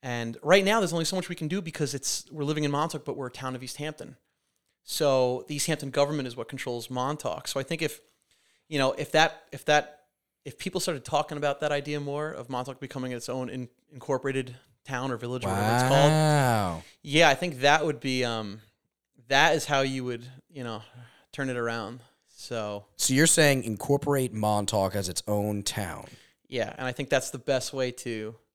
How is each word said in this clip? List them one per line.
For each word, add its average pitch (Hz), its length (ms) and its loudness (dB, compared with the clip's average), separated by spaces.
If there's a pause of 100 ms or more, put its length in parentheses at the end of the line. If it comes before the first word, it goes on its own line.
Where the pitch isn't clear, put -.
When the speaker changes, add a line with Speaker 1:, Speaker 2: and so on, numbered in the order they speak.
Speaker 1:
And 120 420 -6
right 190 200 8
now, 214 160 4
there's 180 140 0
only 165 120 0
so 190 100 -2
much 180 140 -4
we 175 60 -8
can 156 120 -6
do 180 140 -2
because 156 320 -4
it's, - 380 -4
we're 151 120 -6
living 151 200 0
in 143 80 0
Montauk, 151 340 -2
but 135 120 -6
we're 135 100 -6
a 123 40 -10
town 131 240 -8
of 123 80 -10
East 127 140 -12
Hampton. - 380 -10 (760)
So 131 560 2
the 151 60 -6
East 143 140 -2
Hampton 143 240 -2
government 143 360 2
is 120 80 -10
what 117 140 -8
controls 120 400 -6
Montauk. 127 580 -4
So - 120 -2
I 135 40 -2
think 160 200 -4
if, - 180 -4 (680)
you 151 120 -2
know, 135 140 4
if - 180 -6
that, 160 400 4
if - 140 -14
that, 151 340 2 (460)
if - 120 -14
people 180 240 -4
started 147 240 -4
talking 151 320 0
about 143 220 -2
that 147 120 0
idea 147 280 -2
more 143 320 -6
of 117 180 -12
Montauk 127 300 -6
becoming 127 320 -8
its 120 180 -8
own 127 200 -4
in-, 123 200 -8 (240)
incorporated 131 600 -2 (300)
town 131 260 -4
or 120 60 -4
village 120 280 -4
or 98 40 0
whatever 101 260 2
it's 123 80 4
called. 139 280 6
Speaker 2:
Wow. 127 720 4 (220)
Speaker 1:
Yeah, 151 260 6
I 135 60 6
think 160 240 -6
that 147 260 6
would 143 140 -2
be, 127 260 0
um, 110 360 -6 (680)
that 143 280 6
is 147 100 0
how 143 160 2
you 135 240 -2
would, 120 200 -8 (260)
you 147 120 -12
know, 110 180 -8 (500)
turn 135 200 -4
it 123 40 -4
around. 117 440 -4 (360)
So 104 500 -6 (100)
Speaker 2:
So - 180 0
you're 147 140 6
saying 143 380 6
incorporate 131 680 0
Montauk 104 600 2
as 98 120 -2
its 90 200 -6
own 104 340 0
town? 95 460 -6 (400)
Speaker 1:
Yeah, 113 320 -4
and 131 80 -6
I 127 60 -4
think 139 160 -8
that's 135 200 0
the - 80 -12
best 131 360 -2
way 127 180 -2
to 113 420 -8 (220)